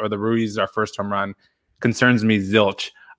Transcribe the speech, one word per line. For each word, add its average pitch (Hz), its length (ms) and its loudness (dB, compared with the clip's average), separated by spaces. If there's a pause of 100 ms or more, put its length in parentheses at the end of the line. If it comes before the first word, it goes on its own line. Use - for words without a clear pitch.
or 107 80 -2
the 104 100 -4
Ruiz, 110 400 -2
our 98 80 0
first 107 300 -6
home 101 160 -6
run, 98 240 -4 (420)
concerns 120 460 2
me 110 160 2
zilch. 101 500 2 (280)